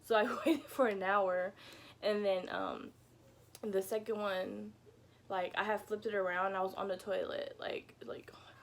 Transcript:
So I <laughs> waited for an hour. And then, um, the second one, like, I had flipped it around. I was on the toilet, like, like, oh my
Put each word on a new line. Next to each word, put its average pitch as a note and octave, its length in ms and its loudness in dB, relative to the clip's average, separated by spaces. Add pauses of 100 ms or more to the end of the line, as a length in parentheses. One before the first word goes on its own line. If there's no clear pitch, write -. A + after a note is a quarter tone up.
So - 120 0
I G#3 80 8
<laughs> - 220 0
waited D4 200 4
for - 220 2
an G3 160 0
hour. F#3+ 500 4 (480)
And G#3 240 2
then, F#3+ 240 2
um, F#2 400 -4 (720)
the G3 200 2
second G#3+ 380 -2
one, G3+ 520 -2 (580)
like, F#3 280 0
I F#3 60 2
had G#3 180 0
flipped G#3 240 -6
it G#3+ 100 -2
around. F#3+ 400 2
I F#3 60 0
was F#3 120 0
on - 140 -2
the F#3+ 100 -2
toilet, - 640 -4
like, - 360 -8 (100)
like, - 280 -10
oh - 40 -20
my - 140 -20 (120)